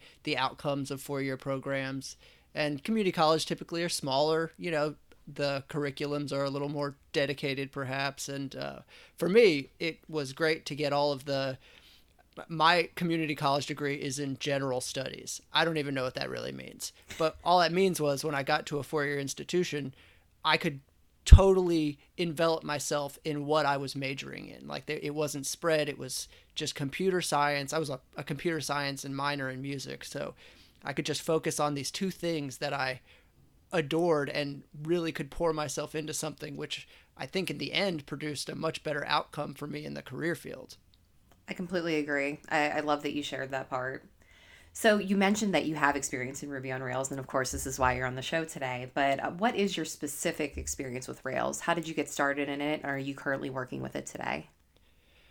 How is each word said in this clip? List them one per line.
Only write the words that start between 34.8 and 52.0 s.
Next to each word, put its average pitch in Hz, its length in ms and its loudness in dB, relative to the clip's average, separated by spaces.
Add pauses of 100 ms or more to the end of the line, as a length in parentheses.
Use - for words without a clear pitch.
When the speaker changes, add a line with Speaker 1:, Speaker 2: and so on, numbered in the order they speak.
Speaker 1:
really 165 280 0
could 143 200 -6
pour 165 220 0
myself 151 420 -4
into 156 180 -4
something, 151 420 -6
which 147 320 -8 (300)
I 147 80 -6
think 180 240 -2
in 147 80 -4
the 139 160 -4
end 165 320 0
produced 147 420 -6
a 156 60 -8
much 156 300 -4
better 147 240 -2
outcome 147 480 -2
for 143 100 -8
me 147 200 -8
in 143 100 -8
the 139 80 -8
career 147 320 -2
field. - 420 -14 (720)
Speaker 2:
I 196 60 -6
completely 170 420 -2
agree. 147 440 0 (100)
I, 147 200 4
I 151 120 0
love 147 220 0
that 151 100 -2
you 143 100 -2
shared 135 280 -6
that 131 180 -4
part. 131 340 -4 (720)
So 214 240 6
you 190 200 2
mentioned 202 380 4
that 147 100 4
you 151 100 0
have 143 200 4
experience 135 480 -4
in 143 60 -10
Ruby 135 220 -6
on 131 120 -6
Rails, 127 260 -2
and 143 100 -6
of 135 60 -8
course, 131 260 0
this 123 140 -6
is 135 140 -6
why 127 140 6
you're 127 120 -2
on 127 100 -2
the 131 60 -6
show 160 240 -2
today, 127 480 -6
but, 139 260 4
uh, - 120 -2
what 196 240 2
is 190 200 2
your 160 100 -2
specific - 720 -4
experience 131 500 -6
with - 180 -10
Rails? 131 360 0
How 170 120 2
did 165 140 0
you 160 80 -6
get 147 140 -2